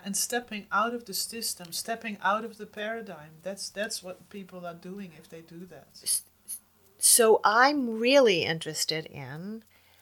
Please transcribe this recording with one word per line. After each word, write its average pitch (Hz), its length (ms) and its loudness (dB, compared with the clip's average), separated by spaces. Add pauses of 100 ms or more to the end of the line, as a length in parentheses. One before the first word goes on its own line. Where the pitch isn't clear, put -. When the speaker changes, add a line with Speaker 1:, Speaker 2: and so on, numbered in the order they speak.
Speaker 1:
and 196 100 -6
stepping 226 560 -4
out 220 220 0
of 233 120 -10
the 190 80 -12
system, 185 580 -8
stepping 226 520 -8
out 208 220 2
of 208 120 -14
the 208 80 -12
paradigm, 202 640 -10 (120)
that's, 190 260 -8
that's 214 320 -6
what 180 280 -16
people 185 360 -14
are 170 80 -10
doing 180 440 -14
if 165 120 -20
they 165 120 -16
do 170 280 -18
that. 151 180 -20 (140)
Speaker 2:
S-, - 220 -4 (760)
so - 460 6
I'm 240 560 4
really 240 440 6
interested 156 640 -4
in 165 560 -12 (380)